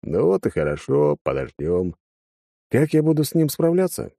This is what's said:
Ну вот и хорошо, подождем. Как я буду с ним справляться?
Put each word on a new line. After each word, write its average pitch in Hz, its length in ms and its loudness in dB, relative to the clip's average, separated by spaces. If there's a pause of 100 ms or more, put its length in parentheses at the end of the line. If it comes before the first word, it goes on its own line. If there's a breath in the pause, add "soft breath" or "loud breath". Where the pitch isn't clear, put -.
Ну 90 240 0
вот 185 200 2
и 98 40 0
хорошо, 73 720 0
подождем. 76 720 -4 (760)
Как 147 220 2
я 156 100 4
буду 156 220 2
с - 100 -8
ним 160 140 2
справляться? 170 720 -2